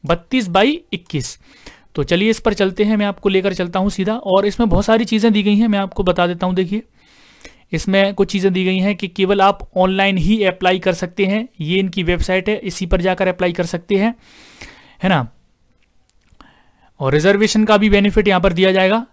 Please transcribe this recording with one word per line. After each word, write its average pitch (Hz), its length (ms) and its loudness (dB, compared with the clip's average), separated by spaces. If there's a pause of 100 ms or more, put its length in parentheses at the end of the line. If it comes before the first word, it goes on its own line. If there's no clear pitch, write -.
बत्तीस 185 420 -2
बाई 214 340 2 (120)
इक्कीस। - 460 -8 (560)
तो 147 80 -2
चलिए 185 260 2
इस 220 100 0
पर 220 140 0
चलते 196 300 -2
हैं, 214 140 2
मैं 208 80 0
आपको 202 240 -2
लेकर 190 240 0
चलता 175 260 -4
हूँ 202 100 0
सीधा। 202 260 -2
और 196 300 0
इसमें 208 240 0
बहुत 190 160 2
सारी 226 200 2
चीजें 220 280 2
दी 208 100 2
गई 208 120 2
हैं, 226 120 2
मैं 208 120 0
आपको 196 240 -4
बता 180 240 0
देता 175 200 -4
हूँ। 185 80 -2
देखिए 190 280 -4 (880)
इसमें 196 420 0
कुछ 196 180 0
चीजें 190 220 0
दी 185 120 0
गई 185 120 0
हैं 196 180 0
कि 190 120 -8
केवल 190 340 0
आप 196 360 0
ऑनलाइन 190 400 2
ही 202 260 2
अप्लाई 185 360 0
कर 180 140 0
सकते 180 320 -4
हैं, 214 240 -4 (120)
ये 170 180 -2
इनकी 190 240 -4
वेबसाइट 185 460 -2
है, 214 80 -2
इसी 190 280 -6
पर 175 160 0
जाकर 185 260 0
अप्लाई 180 240 -2
कर 170 140 -4
सकते 175 300 -4
हैं, 220 200 0 (880)
है 113 60 0
ना। 117 180 0 (1700)
और 135 140 -2
रिजर्वेशन 202 520 2
का 214 120 4
भी 208 120 2
बेनिफिट 202 380 2
यहाँ 185 140 2
पर 185 120 2
दिया 185 180 2
जाएगा। 190 420 0